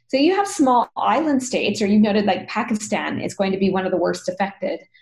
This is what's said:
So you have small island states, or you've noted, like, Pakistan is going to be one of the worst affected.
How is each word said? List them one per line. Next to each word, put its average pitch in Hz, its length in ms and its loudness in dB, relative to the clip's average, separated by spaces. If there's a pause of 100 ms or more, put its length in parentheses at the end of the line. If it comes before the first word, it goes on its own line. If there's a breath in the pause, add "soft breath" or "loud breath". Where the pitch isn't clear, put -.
So - 80 0
you 311 200 4
have 403 100 0
small 254 500 2
island 262 460 0
states, 196 400 -2
or 202 40 2
you've 208 160 6
noted, 208 240 2
like, 185 220 -2
Pakistan 214 720 -4
is - 140 -6
going 190 160 -2
to 190 80 -2
be 196 120 2
one 185 140 0
of 185 60 -4
the 185 60 0
worst 180 320 -2
affected. 196 520 -4 (220 soft breath)